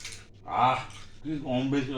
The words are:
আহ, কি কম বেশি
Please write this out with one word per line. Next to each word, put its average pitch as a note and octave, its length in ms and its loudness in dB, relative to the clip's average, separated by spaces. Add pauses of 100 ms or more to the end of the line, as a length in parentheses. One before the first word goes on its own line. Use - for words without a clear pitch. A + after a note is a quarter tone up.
(440)
আহ, A#2+ 360 4 (420)
কি D3+ 220 -2
কম C3 260 2
বেশি C#3 260 2